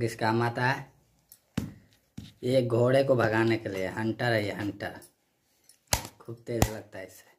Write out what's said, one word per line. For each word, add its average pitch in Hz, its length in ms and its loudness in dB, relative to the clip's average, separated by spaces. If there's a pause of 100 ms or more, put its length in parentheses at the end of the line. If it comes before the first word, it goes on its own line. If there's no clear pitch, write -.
किस 117 160 -2
काम 113 260 0
आता 120 240 0
है? 139 260 -4 (1500)
ये 127 200 2
घोड़े 120 420 4
को 135 120 4
भगाने 113 420 4
के 110 100 -8
लिए 95 200 -4
hunter 110 440 -2
है, 107 120 2
ये 98 80 -4
hunter 98 480 -8 (1200)
खूब 117 160 -14 (100)
तेज 110 240 -2
लगता 104 280 -14
है 95 80 -14
इससे। - 180 -20 (140)